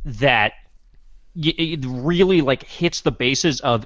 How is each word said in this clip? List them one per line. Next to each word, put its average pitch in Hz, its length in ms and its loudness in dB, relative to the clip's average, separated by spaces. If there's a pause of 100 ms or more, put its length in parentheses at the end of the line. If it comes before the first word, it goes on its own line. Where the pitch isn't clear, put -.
that 117 480 2 (800)
y-, 160 220 0
it 165 280 -4
really, 170 560 2
like, 131 220 0
hits - 380 -6
the 156 100 0
bases 127 500 0
of 120 240 0